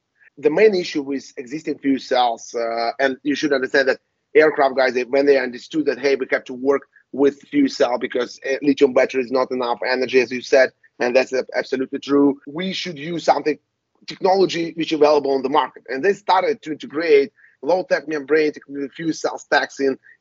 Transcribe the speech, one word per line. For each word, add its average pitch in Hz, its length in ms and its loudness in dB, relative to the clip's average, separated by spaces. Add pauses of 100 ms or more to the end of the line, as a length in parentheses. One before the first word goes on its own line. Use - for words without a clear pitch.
(380)
The 147 120 2
main 202 240 4
issue 170 280 -4
with 135 340 -8
existing 143 420 -8
fuel 135 220 0
cells, 123 560 -2
uh, 117 420 -4
and 135 240 -2
you 143 140 -2
should 147 160 -2
understand 131 360 0
that 123 120 0 (340)
aircraft 143 420 4
guys, 127 180 2
they, 123 100 -2
when 139 220 0
they 139 120 6
understood 127 480 -6
that, 123 140 -2
hey, 139 160 0
we 123 160 -4
have 131 120 -2
to 131 100 -14
work 135 340 -2 (240)
with 139 300 0
fuel 143 260 0
cell 123 300 0
because, 123 460 -6
uh, 135 180 -2
lithium 139 300 2
battery 131 300 0
is 117 80 -8
not 127 220 -2
enough 120 260 -2 (100)
energy, 127 320 2
as 120 120 0
you 123 100 -6
said, 131 300 4 (260)
and 120 160 0
that's 127 180 2
a-, 127 220 -2
absolutely 131 460 -4
true. 143 480 2
We 180 240 -8
should 170 260 -10
use 160 260 -8
something, 143 340 0 (480)
technology 175 720 0
which 160 160 -6
is 151 80 0
available 147 320 4
on 135 100 0
the 131 60 -2
market. 135 400 -2
And 135 160 -6
they 202 80 4
started 180 500 0
to 156 100 -10
integrate 139 600 2 (300)
low 175 200 0
tech 165 240 -2
membrane 151 460 0
tech-, 139 420 -12
fuel 165 180 -4
cell 131 260 -6
stacks 139 420 -2
in, 135 180 0 (220)